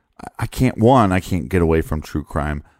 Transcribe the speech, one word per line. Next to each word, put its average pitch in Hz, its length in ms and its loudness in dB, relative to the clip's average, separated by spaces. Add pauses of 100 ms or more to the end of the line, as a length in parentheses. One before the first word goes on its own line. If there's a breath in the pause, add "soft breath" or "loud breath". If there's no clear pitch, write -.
(180)
I, - 260 -10
I - 20 -2
can't, - 320 -2
one, 110 340 6
I 92 80 0
can't 71 300 -6
get 92 100 2
away 82 220 2
from 78 180 -6
true 76 240 -8
crime, 73 380 -6 (180)